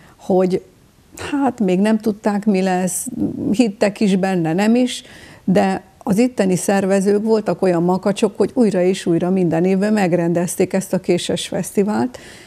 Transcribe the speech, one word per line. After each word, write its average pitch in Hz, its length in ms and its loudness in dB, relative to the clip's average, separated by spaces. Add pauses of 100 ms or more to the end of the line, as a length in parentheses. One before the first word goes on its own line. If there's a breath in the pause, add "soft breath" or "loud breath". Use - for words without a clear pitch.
(180 soft breath)
hogy 185 460 0 (560)
hát 277 420 -2
még 185 200 2
nem 214 180 2
tudták, 208 480 -2
mi 185 160 2
lesz, 185 440 -2 (440)
hittek 208 500 0
is 202 160 2
benne, 180 360 0
nem 214 220 2
is, 247 280 0 (420 loud breath)
de 190 380 0 (160)
az 202 200 -2
itteni 220 380 2
szervezők 196 680 0
voltak 214 380 0
olyan 175 200 2
makacsok, 190 540 0
hogy 202 180 0
újra 196 280 2
és 185 240 0
újra 175 240 0
minden 175 340 2
évben 190 280 0
megrendezték 175 800 0
ezt 190 200 -4
a 185 80 0
késes 175 480 -2
fesztivált, 214 680 -4 (280 loud breath)